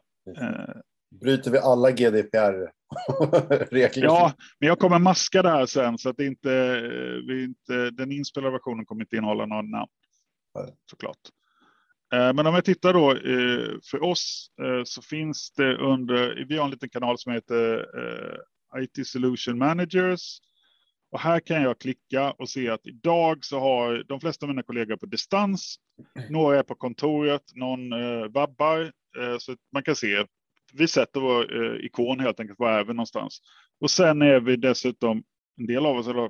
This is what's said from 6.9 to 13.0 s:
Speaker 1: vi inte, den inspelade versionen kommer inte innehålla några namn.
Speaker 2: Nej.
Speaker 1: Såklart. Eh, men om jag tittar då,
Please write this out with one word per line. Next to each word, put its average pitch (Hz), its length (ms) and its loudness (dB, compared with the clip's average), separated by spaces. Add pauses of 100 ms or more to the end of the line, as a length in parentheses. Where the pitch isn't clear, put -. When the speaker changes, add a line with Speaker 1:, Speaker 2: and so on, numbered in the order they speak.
Speaker 1:
vi 131 160 -4
inte, 123 480 -4
den 131 200 -8
inspelade 139 400 -6
versionen 120 340 -8
kommer 110 160 -10
inte 110 140 -8
innehålla 107 300 -2
några 107 160 -6
namn. 107 300 -8 (640)
Speaker 2:
Nej. - 180 -12 (180)
Speaker 1:
Såklart. - 260 -14 (960)
Eh, 123 200 2
men 151 140 2
om 165 80 2
jag 180 100 2
tittar 180 280 2
då, 156 180 6